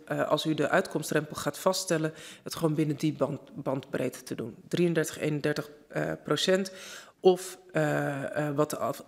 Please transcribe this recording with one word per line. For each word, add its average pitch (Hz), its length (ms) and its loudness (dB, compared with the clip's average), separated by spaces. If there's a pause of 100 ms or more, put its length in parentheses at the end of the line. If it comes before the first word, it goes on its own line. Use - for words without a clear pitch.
eh, 147 240 -2
als 151 160 2
u 156 100 0
de 143 140 0
uitkomstdrempel 156 680 0
gaat - 220 -4
vaststellen, 160 560 0 (280)
het - 120 -10
gewoon 156 200 2
binnen 151 220 2
die 151 160 0
band-, 135 500 -4
bandbreedte - 600 -4
te - 120 -8
doen. 117 200 -8 (140)
Drieëndertig, 165 500 2
eenendertig, 151 520 -2 (180)
eh, 156 240 -2 (120)
procent. 185 480 2 (480)
Of, - 380 4 (140)
eh, 147 760 0
eh, 143 60 -2
wat 147 160 2
de - 60 -4
af-, 117 320 -2